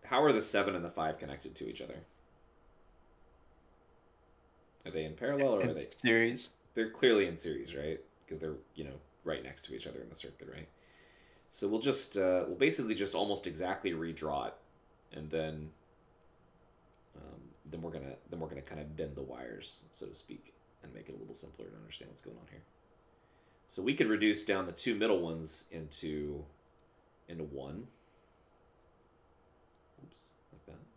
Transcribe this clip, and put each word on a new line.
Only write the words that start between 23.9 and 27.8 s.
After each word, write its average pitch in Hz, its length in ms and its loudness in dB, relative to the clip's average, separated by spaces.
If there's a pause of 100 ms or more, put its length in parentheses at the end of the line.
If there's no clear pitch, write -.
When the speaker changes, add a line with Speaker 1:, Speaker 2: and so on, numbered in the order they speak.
Speaker 1:
could 143 120 4
reduce 107 380 4
down 95 220 2
the 87 60 -8
two 117 220 0
middle 104 260 4
ones 80 520 -4
into, 76 720 -4 (840)
into 82 160 -8
one. 71 440 -10 (2250)